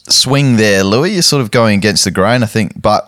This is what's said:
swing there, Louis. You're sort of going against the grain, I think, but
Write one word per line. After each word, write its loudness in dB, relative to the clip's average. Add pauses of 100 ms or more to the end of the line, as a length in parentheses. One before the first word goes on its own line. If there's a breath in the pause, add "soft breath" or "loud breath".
swing 2
there, 2
Louis. 0
You're -2
sort 0
of -6
going 2
against 0
the -2
grain, 0
I -2
think, -4
but 0